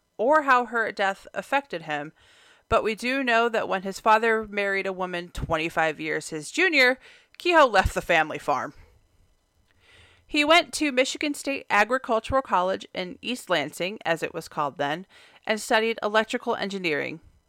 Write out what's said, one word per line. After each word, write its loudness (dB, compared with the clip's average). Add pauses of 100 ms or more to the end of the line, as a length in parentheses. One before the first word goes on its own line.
(180)
or 4
how 4
her -2
death -2
affected -4
him, -8 (560)
but 2
we -2
do -2
know 4
that -2
when -2
his -8
father 4
married -2
a -4
woman -6
twenty-five -2
years -6
his -10
junior, 4 (400)
Kehoe 6
left 4
the -4
family 2
farm. -2 (1500)
He 0
went 4
to 0
Michigan -2
State -8
Agricultural 0
College -2
in -8
East -6
Lansing, -2
as -2
it -6
was -10
called -4
then, -4 (400)
and -2
studied 0
electrical 0
engineering. -4 (280)